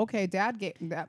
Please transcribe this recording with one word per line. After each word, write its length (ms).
okay. 240
Dad 320
gave 220
that. 280